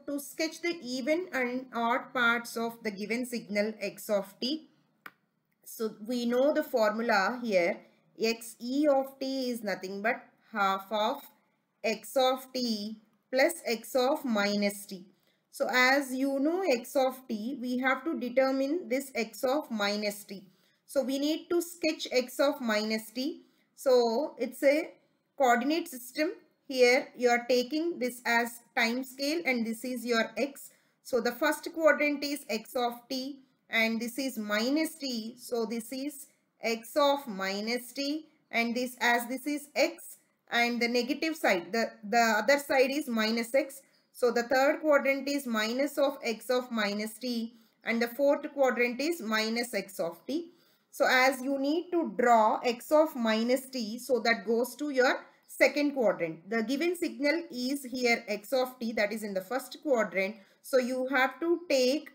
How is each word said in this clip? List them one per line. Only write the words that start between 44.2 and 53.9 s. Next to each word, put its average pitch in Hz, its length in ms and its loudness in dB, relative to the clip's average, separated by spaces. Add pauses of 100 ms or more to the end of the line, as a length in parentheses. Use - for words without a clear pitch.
the 240 100 2
third 277 380 2
quadrant 277 480 2
is 285 180 -2
minus 233 520 0
of 285 260 0
x 226 260 -4
of 247 220 0
minus 214 440 -2
t 233 380 -6 (300)
and 233 180 0
the 233 60 0
fourth 285 440 2
quadrant 240 480 2
is 320 220 -2
minus 220 500 -2
x 196 280 -6
of 170 260 -6
t. 339 240 -4 (400)
So 269 180 2
as 254 340 4
you 277 160 -2
need 302 340 0
to 269 260 0
draw 233 420 6
x 240 300 -4
of 311 240 6
minus 233 540 0
t, 226 300 -8